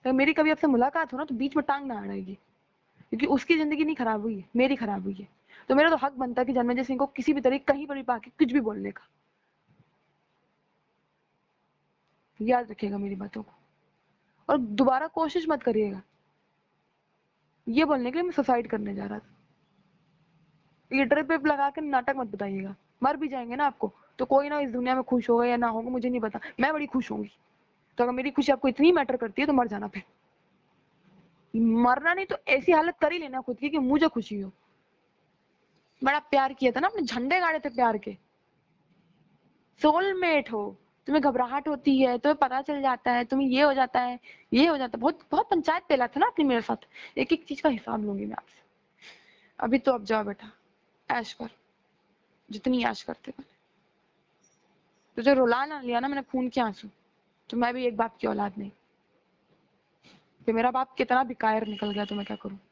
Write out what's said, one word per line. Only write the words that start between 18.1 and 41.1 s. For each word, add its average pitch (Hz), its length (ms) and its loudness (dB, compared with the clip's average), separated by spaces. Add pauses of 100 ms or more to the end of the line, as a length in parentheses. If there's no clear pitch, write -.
के 277 80 -4
लिए 349 40 0
"मैं 359 100 -2
suicide 240 380 0
करने 208 240 -4
जा 196 120 -8
रहा 202 120 -8
था।" - 160 -20 (1600)
ये 269 140 2
drip 277 260 2
विप 302 160 0
लगा 285 240 2
के 277 100 -10
नाटक 269 360 -2
मत 254 100 -6
बताइएगा, 196 480 -8 (280)
मर 277 140 0
भी 285 120 -6
जाएंगे 247 280 -8
ना 285 100 0
आपको, 220 260 -4 (260)
तो 254 60 -2
कोई 277 240 4
ना 294 120 -2
इस 277 100 -2
दुनिया 247 240 -2
में 262 100 0
खुश 247 260 0
होगा 233 160 4
या 240 100 2
ना 240 120 0
होगा 226 220 -4
मुझे 254 180 -2
नहीं 247 120 -2
पता, 220 200 -6 (200)
मैं 277 120 2
बड़ी 302 140 -4
खुश - 240 -4
होंगी। 208 200 -8 (680)
तो 240 60 4
अगर 247 80 0
मेरी 254 180 -2
खुशी 277 220 2
आपको 269 160 4
इतनी 277 240 6
matter 277 240 2
करती 233 260 -4
है 294 40 2
तो 302 60 2
मर 247 160 4
जाना 202 200 -8
फिर, 196 140 -10 (1500)
मरना 240 600 4
नहीं 381 120 -4
तो - 100 -4 (120)
ऐसी 269 240 4
हालत 330 280 4
कर 302 120 2
ही 349 60 -4
लेना 262 220 -6
खुद 247 180 -6
की 285 120 -4
कि 311 80 0
मुझे 285 300 4
खुशी 214 320 -4
हो। 190 100 -8 (1500)
बड़ा 277 180 2
प्यार 269 320 2
किया 254 200 2
था 254 80 -4
ना, 349 80 2
अपने 427 140 -4
झंडे 254 380 -2
गाड़े 320 200 0
थे - 80 -6
प्यार 233 300 2
के। 202 180 -10 (1600)
soulmate 339 720 2
हो, 208 240 -8 (320)
तुम्हें 285 140 2